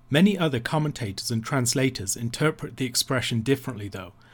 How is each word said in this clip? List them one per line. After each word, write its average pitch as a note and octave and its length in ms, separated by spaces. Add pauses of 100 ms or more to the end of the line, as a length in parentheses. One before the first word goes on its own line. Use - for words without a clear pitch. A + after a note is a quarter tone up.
Many F#3 300
other D3+ 200
commentators C#3 720
and A2+ 140
translators C3 720
interpret A#2+ 600
the C3 80
expression A#2+ 560
differently, A#2+ 460
though, F#2 260 (200)